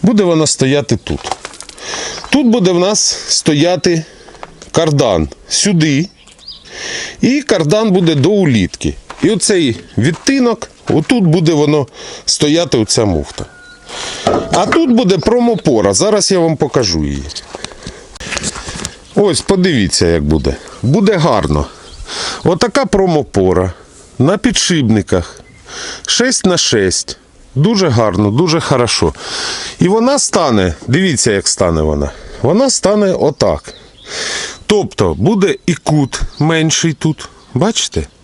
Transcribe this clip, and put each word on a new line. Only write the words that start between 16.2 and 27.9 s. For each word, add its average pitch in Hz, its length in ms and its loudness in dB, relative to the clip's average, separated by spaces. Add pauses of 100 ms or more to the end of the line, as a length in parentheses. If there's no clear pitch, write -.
я 190 80 2
вам 165 180 2
покажу 107 480 0
її. 69 200 -4 (1900)
Ось, 196 260 2
подивіться, 165 680 2
як 82 160 2
буде. 71 340 0 (260)
Буде 196 340 2
гарно. 90 500 2 (800)
Отака 214 420 2
промопора. 101 840 2 (460)
На 165 200 2
підшипниках. 110 1000 0 (680)
Шесть - 400 0
на 180 120 2
шесть. - 600 0 (360)
Дуже 190 340 2
гарно, 104 420 2